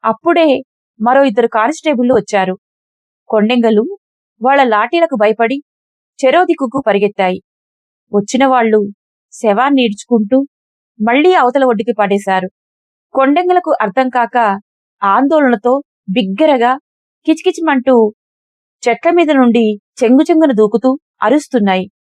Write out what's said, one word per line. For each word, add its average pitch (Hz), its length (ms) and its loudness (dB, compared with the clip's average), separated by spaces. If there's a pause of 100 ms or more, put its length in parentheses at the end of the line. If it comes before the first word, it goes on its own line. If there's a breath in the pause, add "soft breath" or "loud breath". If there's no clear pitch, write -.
అప్పుడే 294 560 0 (400)
మరో 254 220 2
ఇద్దరు 233 240 0
కానిస్టేబుళ్లు 247 640 -2
వచ్చారు. 190 440 -2 (720)
కొండెంగలు 226 680 0 (440)
వాళ్ళ 269 220 2
లాఠీలకు 254 520 0
భయపడి 226 460 0 (640)
చెరో 302 180 4
దిక్కుకు 269 440 -4
పరిగెత్తాయి. 196 540 -2 (720)
వచ్చిన 208 320 0
వాళ్ళు 220 440 0 (420)
శవాన్ని 247 520 0
ఈడ్చుకుంటూ 226 640 -2 (600)
మళ్ళీ 302 260 2
అవతల 269 300 0
ఒడ్డుకి 226 360 -2
పడేశారు. 196 500 -2 (640)
కొండెంగలకు 349 680 0
అర్థం 254 280 -2
కాక 233 520 -2 (420)
ఆందోళనతో 254 760 0 (280)
బిగ్గరగా 240 680 0 (460)
కిచకిచమంటూ 269 880 0 (760)
చెట్ల 240 220 -2
మీద 339 200 2
నుండి 233 480 2 (240)
చెంగుచెంగున 302 480 2
దూకుతూ 226 480 0 (220)
అరుస్తున్నాయి. 208 680 -2 (120)